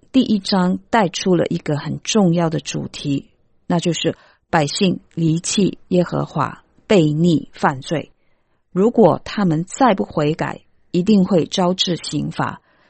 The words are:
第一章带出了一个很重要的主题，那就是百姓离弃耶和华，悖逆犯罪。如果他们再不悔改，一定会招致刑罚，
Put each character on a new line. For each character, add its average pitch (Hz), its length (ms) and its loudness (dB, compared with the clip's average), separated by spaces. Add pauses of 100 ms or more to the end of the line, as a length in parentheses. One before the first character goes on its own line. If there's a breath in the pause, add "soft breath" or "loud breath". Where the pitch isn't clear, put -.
(100)
第 262 120 4
一 208 160 0
章 190 400 0 (100)
带 202 220 2
出 185 260 0
了 160 140 2
一 165 80 -2
个 151 180 -4
很 143 260 -8
重 190 300 2
要 170 160 0
的 156 100 -4
主 151 300 -8
题， - 440 -6 (340)
那 175 120 0
就 165 140 0
是 - 240 -4 (320 soft breath)
百 156 180 0
姓 - 340 0 (140)
离 165 260 0
弃 - 380 -2 (100)
耶 180 140 2
和 147 220 -4
华， - 400 -6 (240)
悖 156 260 4
逆 160 380 0
犯 143 300 -2
罪。 - 300 -8 (600)
如 196 180 2
果 170 360 4
他 - 180 -2
们 160 220 0
再 254 260 2
不 202 120 -2
悔 151 280 -2
改， - 300 -8 (280)
一 175 120 0
定 196 240 4
会 175 180 2
招 180 300 -2
致 185 220 -2
刑 147 340 -6
罚， 131 320 -6 (280)